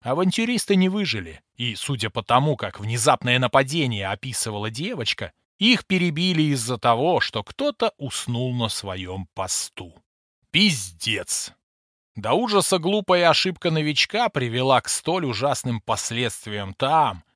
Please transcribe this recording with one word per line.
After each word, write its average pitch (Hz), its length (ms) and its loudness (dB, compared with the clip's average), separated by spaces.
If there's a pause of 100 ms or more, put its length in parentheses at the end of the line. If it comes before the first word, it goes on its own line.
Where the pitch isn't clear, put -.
Авантюристы 196 720 0
не 185 140 4
выжили, 113 520 -4 (140)
и, 120 200 -4
судя 110 340 -4
по - 140 -6
тому, 135 320 4
как - 240 -8
внезапное 123 600 2
нападение 131 680 0
описывала 107 640 -6
девочка, 135 640 -6 (240)
их 226 280 2
перебили 175 580 0 (100)
из-за 120 240 -2
того, 127 420 2
что - 240 -4
кто-то - 540 -2
уснул 127 560 -4
на 120 160 -2
своём 92 640 -8
посту. - 600 -8 (580)
Пиздец! 110 1000 0 (600)
До 107 180 -2
ужаса 202 460 2
глупая 180 500 2
ошибка 175 420 0
новичка 160 580 0
привела 127 520 2
к - 80 -10
столь 175 360 -2
ужасным 120 560 -2
последствиям 104 920 -4
там, 135 500 2 (120)